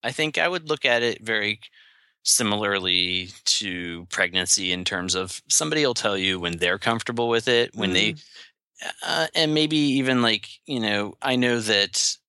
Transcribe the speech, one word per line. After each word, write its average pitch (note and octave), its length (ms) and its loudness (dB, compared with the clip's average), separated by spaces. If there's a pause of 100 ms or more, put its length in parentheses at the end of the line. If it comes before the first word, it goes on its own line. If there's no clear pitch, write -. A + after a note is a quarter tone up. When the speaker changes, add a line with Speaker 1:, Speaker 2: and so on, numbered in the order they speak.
Speaker 1:
I B2 100 -4
think D#3 240 -2
I E3+ 120 2
would E3+ 200 -6
look D3+ 160 -4
at A#2+ 180 0
it A#2 200 -2
very G#2+ 380 -4 (640)
similarly F#2 1040 0 (160)
to F2 640 -4
pregnancy F#2 600 0
in F2+ 140 -2
terms F#2 300 -2
of F#2 340 -4
somebody D#3 380 2
will A#2+ 80 0
tell G#2 240 0
you F#2+ 200 0
when F2 200 -4
they're F2 200 2
comfortable A#2 500 -2
with A#2 200 0
it, A#2+ 260 2
when G2 200 0
they, G#2 180 2
Speaker 2:
Mm. D3+ 100 -12 (800)
Speaker 1:
uh, D#3+ 320 0
and D#3 200 2
maybe D#3 240 2
even, C3 420 2
like, A2+ 260 2 (200)
you C3+ 120 -4
know, G#2 440 -2
I C3 140 0
know B2 240 2
that G#2 560 2 (120)